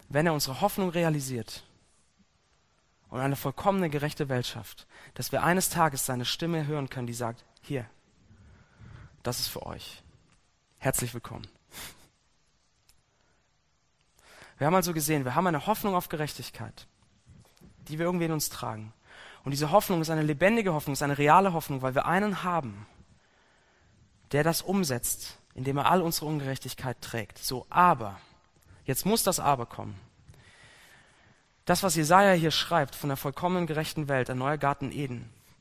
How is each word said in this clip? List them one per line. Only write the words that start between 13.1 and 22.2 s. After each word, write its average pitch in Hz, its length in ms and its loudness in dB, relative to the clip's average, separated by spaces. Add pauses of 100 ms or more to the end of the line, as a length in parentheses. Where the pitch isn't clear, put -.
Wir 139 120 0
haben 170 80 4
also 175 180 2
gesehen, 151 300 0
wir 123 100 -2
haben 180 140 2
eine 156 180 0
Hoffnung 202 300 0
auf 180 120 -2
Gerechtigkeit, 131 800 -8 (1040)
die 151 100 -8
wir 170 80 0
irgendwie 175 200 0
in 160 60 0
uns 151 180 -2
tragen. 110 420 -10 (520)
Und 139 60 -4
diese 143 220 0
Hoffnung 196 280 4
ist 156 100 -2
eine 156 120 2
lebendige 185 500 4
Hoffnung, 147 200 -2
ist 139 100 -2
eine 143 160 0
reale 170 340 8
Hoffnung, 143 300 -4
weil 131 140 -2
wir - 100 2
einen 185 380 0